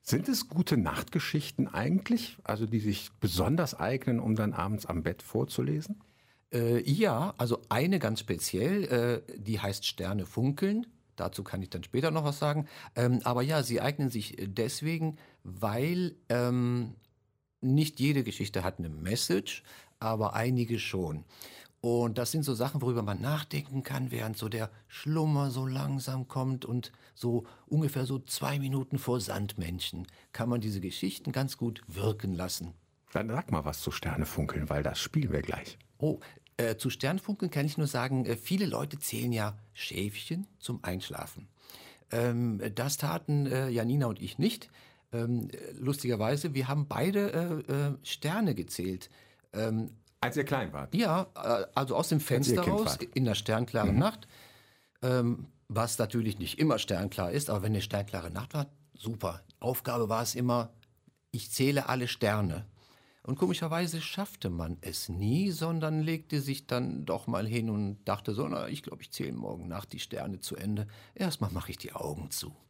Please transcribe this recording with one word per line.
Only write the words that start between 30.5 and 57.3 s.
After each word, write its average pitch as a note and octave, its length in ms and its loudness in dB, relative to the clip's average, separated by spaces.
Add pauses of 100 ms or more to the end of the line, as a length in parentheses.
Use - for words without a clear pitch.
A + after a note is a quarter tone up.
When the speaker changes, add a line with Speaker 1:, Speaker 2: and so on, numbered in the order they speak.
Speaker 2:
diese G#2 180 -2
Geschichten F#2+ 500 -4
ganz C3 280 -2
gut A#2 280 -2
wirken G2+ 460 -2
lassen. F2 400 -4 (400)
Speaker 1:
Dann G#2 160 0
sag B2+ 240 -2
mal D2 140 0
was - 160 -4
zu - 80 -2
Sterne D#2 340 -2
funkeln, D2+ 460 -2
weil D2 120 2
das D2 160 -2
spielen - 320 0
wir D2 120 0
gleich. - 340 -6 (220)
Speaker 2:
Oh, - 220 0 (360)
äh, A2+ 200 2
zu C3 120 -2
Sternfunkeln F#3 600 -2
kann D3 160 0
ich D3+ 100 -2
nur D#3 100 2
sagen, C3 380 2
äh, A#2 120 0
viele G3 280 0
Leute D3 340 -2
zählen A#2+ 340 -2
ja G#2+ 260 -2 (160)
Schäfchen - 720 -4 (120)
zum - 260 -8
Einschlafen. - 640 -8 (600)
Ähm, A#2 520 2 (120)
das C3+ 220 0
taten, D3 480 2
äh, C3 240 0
Janina A#2+ 380 2
und G2 160 -2
ich F#2+ 160 -8
nicht. - 320 0 (420)
Ähm, A#2 380 0
äh, - 280 -12
lustigerweise, C3 760 0
wir C3 120 0
haben D3 220 0
beide, E3+ 800 0
äh, - 40 0
äh, C#3+ 200 2 (120)
Sterne F3 500 0
gezählt. F#2 560 -4 (420)
Ähm, A2 380 0 (300)
Speaker 1:
Als B2+ 180 0
ihr C#3 60 2
klein B2 280 0
wart? C#2+ 220 -6
Speaker 2:
Ja, F#3 400 4
äh, G#2+ 400 0
also C3 220 2
aus E3 120 2
dem E3 80 4
Speaker 1:
Als D3+ 60 4
ihr - 40 -6
Speaker 2:
Fenster C3 360 4
Speaker 1:
Kind F2+ 120 4
Speaker 2:
raus, G#3+ 120 4
Speaker 1:
wart. - 160 0
Speaker 2:
in B2+ 240 2
der G#2+ 80 4
sternklaren A2 580 2
Speaker 1:
Mhm. G2+ 80 8
Speaker 2:
Nacht, G#3+ 260 2 (760)
ähm, B2 460 2 (200)
was A2 300 0
natürlich A2 400 0
nicht - 200 -6
immer D3+ 200 4
sternklar F#2 520 0